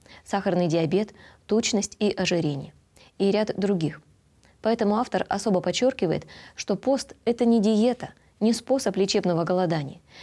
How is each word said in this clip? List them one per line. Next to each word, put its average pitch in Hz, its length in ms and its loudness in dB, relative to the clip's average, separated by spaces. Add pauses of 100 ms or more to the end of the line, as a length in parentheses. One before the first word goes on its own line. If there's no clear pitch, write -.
(240)
сахарный 180 440 0
диабет, 165 440 0 (340)
тучность 208 520 0
и 208 120 0
ожирение, 160 600 -2 (460)
и 196 120 2
ряд 208 260 0
других. 190 440 -2 (600)
Поэтому 220 360 0
автор 233 320 -2
особо 196 320 0
подчеркивает, 175 640 -2 (280)
что - 220 -4
пост — 262 380 -2 (100)
это 240 200 0
не 233 160 4
диета, 220 500 2 (300)
не 220 120 4
способ 226 440 -2
лечебного 185 480 0
голодания, 165 560 -2 (220)